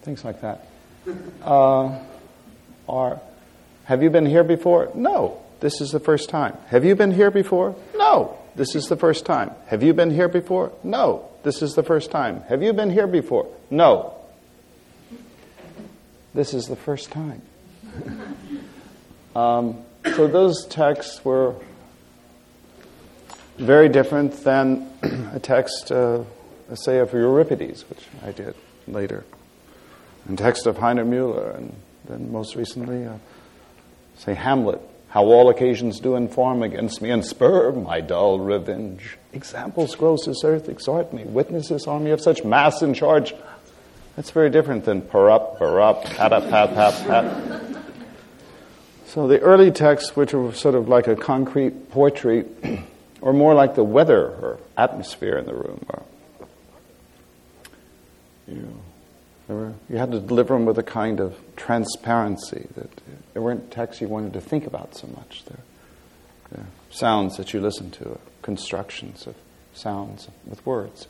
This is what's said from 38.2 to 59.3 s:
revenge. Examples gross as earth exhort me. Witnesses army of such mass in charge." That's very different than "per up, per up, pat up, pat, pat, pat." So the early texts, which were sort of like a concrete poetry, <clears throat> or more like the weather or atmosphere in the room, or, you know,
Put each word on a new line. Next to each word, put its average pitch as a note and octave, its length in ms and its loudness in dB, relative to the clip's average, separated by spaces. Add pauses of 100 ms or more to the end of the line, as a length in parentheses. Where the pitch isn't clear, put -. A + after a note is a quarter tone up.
revenge. G2 800 -6 (120)
Examples - 640 -8
gross D#3 320 0
as C#3 160 -8
earth D#3 240 0
exhort C#3 460 -4
me. A2+ 120 -10
Witnesses D3 600 -4
army D3+ 240 -4
of D#3 100 2
such - 240 2
mass C#3 380 2
in C#3+ 140 0
charge." D3+ 400 2 (800)
That's - 160 -14
very D#3 180 4
different C#3 360 0
than G2 180 -2
"per G2+ 260 6
up, - 300 2
per E2+ 200 2
up, G#2+ 260 4
pat G#2+ 280 0
up, G#2 160 0
pat, G#2+ 240 4
pat, G#2 320 2
pat." - 560 -2 (1400)
So D3+ 220 -4
the C#3 120 6
early F#3+ 300 8
texts, D3+ 460 2
which C#3+ 180 0
were B2 180 -2
sort C3+ 220 0
of A#2 160 0
like B2 160 6
a A2+ 100 2
concrete C3 760 -4
poetry, C3 540 2 (180)
<clears throat> F#2+ 240 -8 (340)
or C3 120 2
more D3 200 6
like C#3 220 6
the A#2 80 2
weather A2 440 4
or A#1 320 -8 (160)
atmosphere - 600 -4
in B1+ 80 -6
the - 80 -10
room, - 360 -12
or, - 120 -10 (2500)
you - 80 -16
know, A2+ 180 -16 (760)